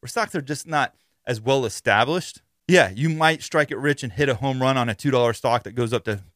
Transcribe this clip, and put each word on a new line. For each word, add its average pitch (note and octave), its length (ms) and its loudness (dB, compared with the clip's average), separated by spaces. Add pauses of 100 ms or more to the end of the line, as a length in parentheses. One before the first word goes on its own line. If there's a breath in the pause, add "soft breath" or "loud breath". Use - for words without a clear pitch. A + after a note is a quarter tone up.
or B2 60 -14
stocks A3 240 -4
that F3+ 60 -2
are D3 40 -4
just C#3 240 -8
not D3+ 280 -2 (320)
as A#2+ 120 -4
well B2+ 280 2
established, A#2+ 760 0 (260)
yeah, D#3+ 280 6
you D3 160 -2
might D#3+ 320 0
strike D3+ 280 0
it - 60 -8
rich C#3+ 260 -2
and A#2 100 -8
hit C#3+ 180 0
a A#2 60 2
home C3 260 -2
run C3 160 2
on A#2+ 100 0
a G#2+ 60 -2
two - 160 -2
dollar A#2+ 240 4
stock A#2+ 300 0
that G2+ 100 -12
goes A#2+ 180 -2
up A2+ 120 -2
to G2+ 180 -4 (140)